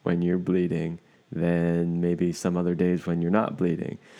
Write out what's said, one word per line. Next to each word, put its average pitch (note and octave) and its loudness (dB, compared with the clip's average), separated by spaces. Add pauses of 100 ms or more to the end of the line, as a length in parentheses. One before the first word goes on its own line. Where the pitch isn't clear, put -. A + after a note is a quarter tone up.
when F2 0
you're F2 2
bleeding F2 -2 (340)
than E2+ 2
maybe F2 2
some F2 -2
other F2 0
days F2+ 0
when E2+ 0
you're E2 0
not G2+ 0
bleeding. - -2 (220)